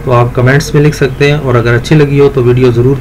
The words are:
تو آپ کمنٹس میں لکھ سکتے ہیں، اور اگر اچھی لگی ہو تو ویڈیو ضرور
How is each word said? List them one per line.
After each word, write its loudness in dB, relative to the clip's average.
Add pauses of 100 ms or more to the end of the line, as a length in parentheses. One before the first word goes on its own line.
تو -4
آپ 0
کمنٹس 0
میں 2
لکھ 0
سکتے -2
ہیں، 0
اور -2
اگر 0
اچھی 0
لگی 2
ہو 4
تو 0
ویڈیو 2
ضرور 0